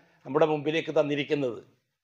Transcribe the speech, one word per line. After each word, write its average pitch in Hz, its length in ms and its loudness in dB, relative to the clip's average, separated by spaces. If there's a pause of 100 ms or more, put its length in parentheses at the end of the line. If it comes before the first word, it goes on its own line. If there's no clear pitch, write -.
(260)
നമ്മുടെ 143 200 4
മുമ്പിലേക്ക് 156 540 0
തന്നിരിക്കുന്നത്. 143 640 -2 (400)